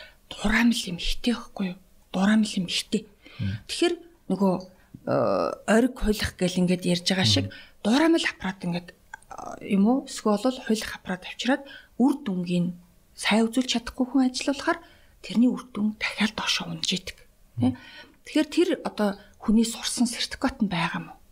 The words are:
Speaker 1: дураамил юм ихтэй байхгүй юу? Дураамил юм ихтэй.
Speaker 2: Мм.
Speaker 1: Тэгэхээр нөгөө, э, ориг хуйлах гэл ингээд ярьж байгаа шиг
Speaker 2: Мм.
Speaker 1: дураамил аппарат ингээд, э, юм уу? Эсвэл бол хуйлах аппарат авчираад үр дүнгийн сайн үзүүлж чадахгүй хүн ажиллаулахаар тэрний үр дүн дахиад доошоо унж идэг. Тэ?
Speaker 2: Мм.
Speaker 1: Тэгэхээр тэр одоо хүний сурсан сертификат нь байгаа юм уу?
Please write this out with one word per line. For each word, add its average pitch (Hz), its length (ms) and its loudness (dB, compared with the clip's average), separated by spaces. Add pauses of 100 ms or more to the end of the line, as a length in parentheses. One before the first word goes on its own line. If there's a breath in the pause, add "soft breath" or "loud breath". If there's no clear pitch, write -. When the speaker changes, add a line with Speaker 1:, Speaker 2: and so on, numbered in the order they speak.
(300 loud breath)
Speaker 1:
дураамил 226 480 2 (160)
юм 170 80 -8
ихтэй - 320 0
байхгүй - 400 -6
юу? - 40 -14 (360)
Дураамил 208 400 4
юм 175 160 -4
ихтэй. - 400 -4 (320 loud breath)
Speaker 2:
Мм. 101 240 -2
Speaker 1:
Тэгэхээр 349 300 0 (340)
нөгөө, 190 240 2 (560 soft breath)
э, 101 400 2 (240)
ориг 254 240 4
хуйлах - 400 -2
гэл 180 240 0
ингээд 180 240 2
ярьж 175 240 0
байгаа 185 160 2
шиг 269 240 2
Speaker 2:
Мм. - 40 -18 (280 loud breath)
Speaker 1:
дураамил 320 480 4
аппарат - 320 -8
ингээд, 175 320 -4
э, - 800 -10
юм 196 160 6
уу? 269 160 2
Эсвэл 208 320 -2
бол 254 160 0 (160)
хуйлах 220 240 -2
аппарат - 320 -10
авчираад 277 400 -2 (320 loud breath)
үр 269 240 6
дүнгийн 175 560 -2 (400)
сайн 226 320 2
үзүүлж 254 240 -2
чадахгүй 247 320 -4
хүн 254 240 2
ажиллаулахаар 330 500 -2 (460 soft breath)
тэрний 233 240 4
үр - 240 -6
дүн 214 240 -2
дахиад - 400 -4
доошоо - 320 -4
унж 165 240 -4
идэг. - 240 -8 (400)
Тэ? 254 160 2
Speaker 2:
Мм. - 40 -8 (480 loud breath)
Speaker 1:
Тэгэхээр 302 280 0
тэр 349 160 4 (160)
одоо 202 320 -2 (240 loud breath)
хүний 220 240 4
сурсан - 400 -2
сертификат - 560 -4
нь 196 80 0
байгаа 170 320 -4
юм 160 80 -14
уу? - 80 -20 (140)